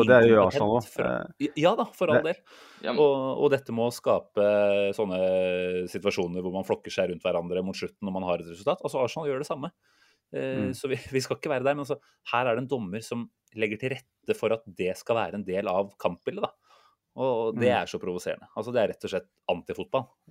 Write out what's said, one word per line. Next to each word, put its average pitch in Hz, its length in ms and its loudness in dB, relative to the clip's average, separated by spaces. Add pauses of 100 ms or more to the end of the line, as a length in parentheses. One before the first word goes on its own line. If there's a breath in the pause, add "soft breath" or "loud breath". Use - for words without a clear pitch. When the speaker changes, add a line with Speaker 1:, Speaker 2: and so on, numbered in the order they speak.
Speaker 1:
det 127 80 10
gjør 117 80 10
jo 113 120 8
Speaker 2:
inkompetent 98 100 8
Speaker 1:
Arsenal 107 300 2
også. 117 180 -4
Speaker 2:
fra, - 180 -2
Speaker 1:
Eh, - 320 -6
Speaker 2:
ja, 147 120 0
ja 160 200 4
da, 233 80 0
for - 240 -4
all 151 140 4
Speaker 1:
det 160 80 -2
Speaker 2:
del. 185 80 -4 (420 soft breath)
Speaker 3:
Ja, 120 120 -4
men 139 100 2
Speaker 2:
Og, 139 140 6 (280)
og 143 80 8
dette 127 240 0
med 117 80 2
å 120 80 0
skape 104 540 2 (500)
sånne 95 220 0 (760)
situasjoner 92 480 -2
hvor 90 140 -6
man 95 100 -4
flokker - 300 -4
seg 92 160 0
rundt 85 160 -8
hverandre 87 400 -2
mot 92 100 -6
slutten - 320 -10
når 92 60 -6
man 95 80 -4
har 87 180 0
et 82 80 -14
resultat. 101 320 -4
Altså, 139 220 -2
Arsenal 147 260 -4
gjør 135 140 -2
det - 80 -8
samme. 156 200 -8 (640)
Eh, 135 380 -4
Speaker 1:
Mm. - 20 -6
Speaker 2:
så 131 160 -8
vi, 131 80 -2 (160)
vi 131 80 2
skal 127 160 -4
ikke - 160 -6
være 127 140 -2
der, 139 80 2
men 147 100 -6
altså, 139 140 -4 (340)
her 123 140 2
er 113 100 2
det 127 80 -2
en 127 80 -6
dommer 110 320 -6
som 120 220 -8 (280)
legger 107 240 -2
til 127 200 -6
rette - 400 -4
for 110 160 2
at 113 100 -8
det 92 320 -4
skal - 200 -2
være 95 180 -4
en 104 100 -8
del 95 240 -4
av 98 300 0
kampbildet, 180 480 -4
da. - 80 -6 (640)
Og, 127 120 -2 (200)
og 113 80 -4
det 113 120 2
Speaker 1:
Mm. 104 140 2
Speaker 2:
er 90 40 -4
så - 140 -8
provoserende. 90 560 -6
Altså, 117 160 -8
det 120 80 2
er 104 120 2
rett - 120 -14
og 95 60 -6
slett 92 180 -4 (200)
antifotball, 95 600 -4 (220)